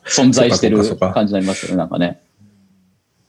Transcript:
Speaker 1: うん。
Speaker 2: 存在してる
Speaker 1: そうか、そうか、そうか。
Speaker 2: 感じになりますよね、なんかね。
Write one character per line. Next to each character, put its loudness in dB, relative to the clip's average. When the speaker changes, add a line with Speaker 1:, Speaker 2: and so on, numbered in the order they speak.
Speaker 1:
う -2
ん。 6
Speaker 2:
存 6
在 4
し 0
て 2
る 2
Speaker 1:
そ 2
う 2
か、 0
そ -4
う -10
か、 0
そ -
う -4
か。 -8
Speaker 2:
感 0
じ -6
に -2
な -2
り -2
ま -4
す -10
よ -8
ね、 -2
な -2
ん -16
か -6
ね。 -4